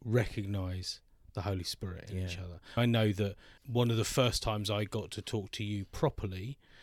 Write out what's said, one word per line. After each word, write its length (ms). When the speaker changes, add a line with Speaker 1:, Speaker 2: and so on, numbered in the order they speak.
Speaker 1:
recognise 960
the 80
Holy 240
Spirit 440
in 160
each 120
Speaker 2:
Yeah. 80
Speaker 1:
other. 140
I 80
know 260
that 240
one 240
of 60
the 80
first 360
times 280
I 160
got 260
to 100
talk 300
to 140
you 180
properly 720